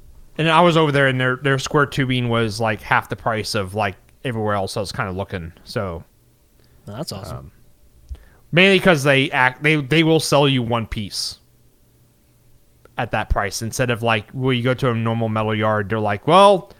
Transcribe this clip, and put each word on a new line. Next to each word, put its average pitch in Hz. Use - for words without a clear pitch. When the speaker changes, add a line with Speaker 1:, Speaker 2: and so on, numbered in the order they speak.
Speaker 1:
and 160
I 160
was 170
over 156
there, 139
and 127
their, 127
their 135
square 143
tubing 127
was, 113
like, 110
half -
the -
price 110
of, 95
like, 101
everywhere 110
else 95
I -
was 95
kinda 107
looking. 90
So, 90
Speaker 2:
Well, 104
that's -
awesome. 80
Speaker 1:
um, 67
mainly 185
'cause 165
they 135
act, 131
they, 151
they 147
will 160
sell 147
you 131
one 113
piece -
at 120
that 107
price 101
instead 120
of, 113
like, 113
when 131
you 117
go 127
to 127
a 113
normal 113
metal 110
yard, 107
they're 110
like, 104
"Well, 196